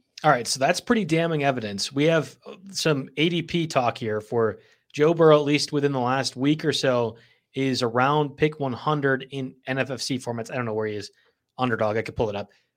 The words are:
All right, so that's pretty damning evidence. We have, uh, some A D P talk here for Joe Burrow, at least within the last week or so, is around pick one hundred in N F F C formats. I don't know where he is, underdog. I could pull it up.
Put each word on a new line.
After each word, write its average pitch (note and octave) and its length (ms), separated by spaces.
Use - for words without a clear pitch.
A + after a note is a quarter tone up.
All D#3 80
right, A#2+ 160
so - 120
that's D3+ 220
pretty A3 240
damning D#3+ 380
evidence. A2 480
We C#3 140
have, D#3+ 300
uh, - 100
some C#3 460
A D#3 120
D E3+ 120
P E3 260
talk B2 300
here G#2+ 220
for A2 400
Joe D3+ 220
Burrow, D#3 260
at D3 60
least C#3+ 260
within C#3+ 200
the C3+ 80
last B2+ 360
week D3 300
or C#3 80
so, A#2+ 440
is C3 300
around C#3 540
pick D3+ 220
one C3+ 140
hundred C3+ 580
in C3 240
N C3 100
F C3 140
F A#2+ 100
C C3 160
formats. A#2 340
I D3 40
don't B2 100
know A2+ 80
where A2 140
he G#2+ 80
is, G2+ 160
underdog. A2 400
I A2+ 40
could - 140
pull A#2 140
it G2+ 60
up. G2+ 140